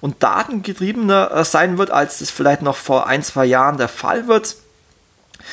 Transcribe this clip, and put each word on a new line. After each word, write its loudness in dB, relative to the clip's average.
und -4
datengetriebener, 0
äh, 0
sein 2
wird, 0
als 0
das -8
vielleicht 2
noch 0
vor 0
ein, 0
zwei 0
Jahren 2
der -2
Fall -4
wird. 0